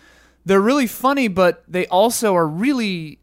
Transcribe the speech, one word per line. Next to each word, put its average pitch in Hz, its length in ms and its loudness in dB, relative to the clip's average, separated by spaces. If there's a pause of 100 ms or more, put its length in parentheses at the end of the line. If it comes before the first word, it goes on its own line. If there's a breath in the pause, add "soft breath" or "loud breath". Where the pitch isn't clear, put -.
(460 soft breath)
they're 196 160 4
really 254 240 2
funny, 262 420 -2
but 175 400 0
they 180 200 -4
also 208 460 0
are 165 140 2
really 190 760 -4